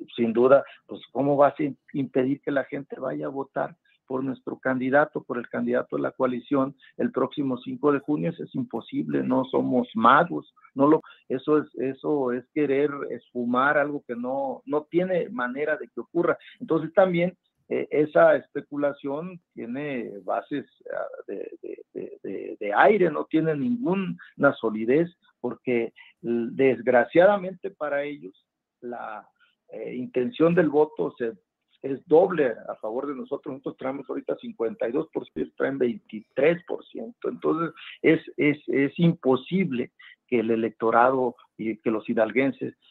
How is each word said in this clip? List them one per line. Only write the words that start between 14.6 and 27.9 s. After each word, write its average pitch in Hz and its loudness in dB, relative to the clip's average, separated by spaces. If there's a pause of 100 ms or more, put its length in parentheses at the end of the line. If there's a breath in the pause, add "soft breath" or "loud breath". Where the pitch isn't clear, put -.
no 147 -4
tiene 180 0
manera 135 -4
de 123 -10
que - -14
ocurra. 160 -2 (240 loud breath)
Entonces 160 -2
también, 180 2 (300)
eh, 131 -4
esa 151 6
especulación 143 -6 (120)
tiene 120 -8 (100)
bases, 107 -6 (240)
ah, - -10
de, 98 -10 (100)
de, - -14 (100)
de, - -12
de, 98 -10
de 101 -4
aire, 175 6
no 147 -4
tiene 160 0
ninguna 143 -2
solidez, 113 0 (320 soft breath)
porque, 117 -4 (280 loud breath)
l-, 117 -2
desgraciadamente 135 4
para 143 -4